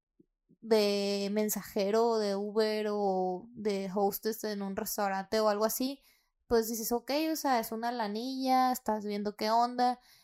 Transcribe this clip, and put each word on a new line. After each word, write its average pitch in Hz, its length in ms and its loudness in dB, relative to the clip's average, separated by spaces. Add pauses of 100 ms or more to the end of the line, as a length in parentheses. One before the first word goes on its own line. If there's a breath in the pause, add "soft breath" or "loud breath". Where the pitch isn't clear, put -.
(600)
de 202 720 2
mensajero 214 760 0
o 226 100 2
de 202 180 0
Uber 214 560 0
o 185 600 0
de 202 400 -2
hostess 208 500 0
en 208 180 -4
un 196 140 -6
restaurante 202 640 -2
o 214 80 4
algo 208 160 2
así, 262 380 -2 (460 soft breath)
pues 226 200 2
dices, 226 240 -4
ok, 240 200 -4 (200)
o 320 40 -2
sea, 262 240 2
es 226 120 -4
una 226 200 -4
lanilla, 254 800 0
estás 214 340 -2
viendo 208 300 -4
qué 214 160 -2
onda, 247 480 2 (240 soft breath)